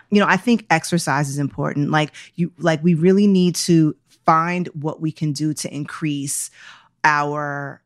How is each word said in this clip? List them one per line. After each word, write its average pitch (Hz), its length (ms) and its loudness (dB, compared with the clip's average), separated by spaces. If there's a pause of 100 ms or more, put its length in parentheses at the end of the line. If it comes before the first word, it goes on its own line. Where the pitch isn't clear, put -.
(100)
you 202 80 4
know, 196 80 4
I 180 120 4
think 233 320 0
exercise 156 580 0
is 139 80 -6
important. 143 540 -4
Like, 151 220 0 (240)
you, 170 200 -2
like, 160 260 -2
we 170 120 4
really 190 320 4
need 180 300 4
to 160 380 2 (300)
find 170 440 0
what 156 300 -10
we 160 140 -6
can 151 200 -4
do 151 200 -4
to - 220 -8
increase 143 760 -8 (540)
our 147 800 0